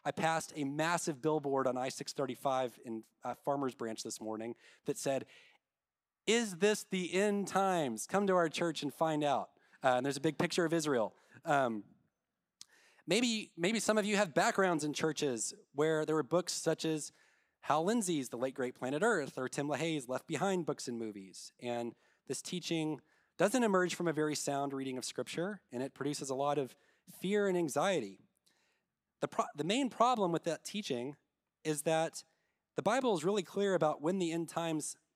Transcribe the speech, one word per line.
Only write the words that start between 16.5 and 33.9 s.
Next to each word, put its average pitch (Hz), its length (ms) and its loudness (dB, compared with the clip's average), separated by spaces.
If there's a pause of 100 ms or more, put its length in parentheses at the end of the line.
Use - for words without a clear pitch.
such - 320 -2
as 160 280 -2 (500)
Hal 151 220 2
Lindsey's 175 460 0
The 123 80 -8
Late 131 160 -2
Great 127 200 -4
Planet 139 280 -4
Earth 196 340 0
or 131 120 -2
Tim 147 200 -4
LaHaye's 147 400 -2
Left 127 180 -4
Behind 175 380 0
books - 240 -4
and 120 100 -4
movies. 101 640 -10
And 120 340 -4 (320)
this 139 140 -6
teaching 160 600 -4 (340)
doesn't 220 280 4
emerge 185 300 4
from 170 140 0
a 156 60 2
very 151 200 0
sound 139 380 -2
reading 135 240 -4
of 123 80 -6
Scripture, 175 560 -6 (100)
and 120 120 -4
it 135 100 -6
produces 143 380 -4
a 135 40 -2
lot 143 220 0
of 135 180 -2 (460)
fear 202 280 2
and 180 100 2
anxiety. 147 640 0 (1000)
The 147 80 -2
pro-, - 160 0 (120)
the 147 80 -2
main 226 260 2
problem 220 420 4
with 160 120 -2
that 156 200 -4
teaching 143 520 -6 (480)
is 151 180 -2
that 160 400 0 (540)
the - 60 -2
Bible 240 320 2
is 151 100 0
really 202 180 2
clear 196 320 0
about 151 260 2